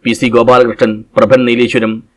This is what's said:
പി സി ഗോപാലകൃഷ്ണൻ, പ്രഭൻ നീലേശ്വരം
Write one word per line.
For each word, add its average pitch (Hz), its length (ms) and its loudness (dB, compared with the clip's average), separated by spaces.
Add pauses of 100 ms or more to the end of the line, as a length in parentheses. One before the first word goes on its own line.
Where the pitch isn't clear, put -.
പി 120 140 -2
സി 127 160 -2
ഗോപാലകൃഷ്ണൻ, 120 580 2 (240)
പ്രഭൻ 123 320 2
നീലേശ്വരം 117 460 -2 (220)